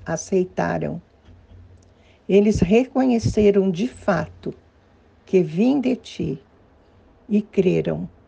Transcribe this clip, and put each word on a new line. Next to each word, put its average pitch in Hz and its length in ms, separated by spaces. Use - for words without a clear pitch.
aceitaram. 170 960
Eles 208 320
reconheceram 214 1120
de 185 160
fato - 680
que 185 160
vim 202 380
de 254 160
ti - 480
e 208 120
creram 175 680